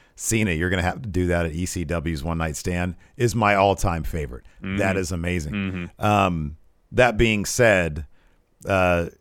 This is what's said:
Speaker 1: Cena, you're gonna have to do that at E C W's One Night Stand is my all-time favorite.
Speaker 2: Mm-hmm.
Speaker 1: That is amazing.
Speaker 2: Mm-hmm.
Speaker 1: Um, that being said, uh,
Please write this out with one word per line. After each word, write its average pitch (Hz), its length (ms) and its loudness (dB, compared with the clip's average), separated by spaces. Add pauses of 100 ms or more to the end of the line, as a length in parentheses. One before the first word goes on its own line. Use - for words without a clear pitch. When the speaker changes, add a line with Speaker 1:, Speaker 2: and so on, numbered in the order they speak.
(160)
Speaker 1:
Cena, 107 360 0
you're 85 180 0
gonna 92 120 0
have 92 200 -2
to 120 80 -10
do 90 180 0
that 85 180 2
at 80 80 -4
E 87 120 -4
C 90 180 -6
W's 78 400 -4
One 82 140 -4
Night 80 180 -4
Stand 87 400 -4 (220)
is 117 180 0
my 104 200 4
all-time 95 480 2
favorite. 71 400 -8 (180)
Speaker 2:
Mm-hmm. 98 160 -6
Speaker 1:
That 95 200 0
is 92 140 -4
amazing. 87 420 -4
Speaker 2:
Mm-hmm. 92 520 -6
Speaker 1:
Um, 90 520 0 (340)
that 117 260 4
being 110 280 2
said, 87 600 2 (640)
uh, 90 400 2 (140)